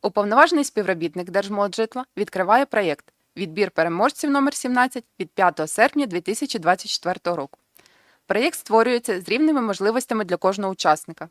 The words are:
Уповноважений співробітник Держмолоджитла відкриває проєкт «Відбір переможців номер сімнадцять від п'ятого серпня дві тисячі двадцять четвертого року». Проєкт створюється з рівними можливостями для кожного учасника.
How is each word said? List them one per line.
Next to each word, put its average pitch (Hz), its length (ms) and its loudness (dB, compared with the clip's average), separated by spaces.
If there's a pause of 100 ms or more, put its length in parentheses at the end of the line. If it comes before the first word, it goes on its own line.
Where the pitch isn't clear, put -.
Уповноважений 254 600 2
співробітник 180 640 -4
Держмолоджитла 202 720 -2 (120)
відкриває 202 500 2
проєкт 180 380 -2 (320)
«Відбір 180 340 -4
переможців 180 600 0
номер 277 240 2
сімнадцять 247 500 -2 (160)
від 175 100 -8
п'ятого 175 360 2
серпня 277 400 2
дві 180 140 -4
тисячі 220 380 -4
двадцять 175 320 0
четвертого 175 460 -4
року». 139 220 -10 (680)
Проєкт 214 320 0
створюється 226 600 0
з 180 80 -14
рівними 285 320 2
можливостями 220 640 -2
для 175 120 -2
кожного 190 360 -2
учасника. 165 580 -2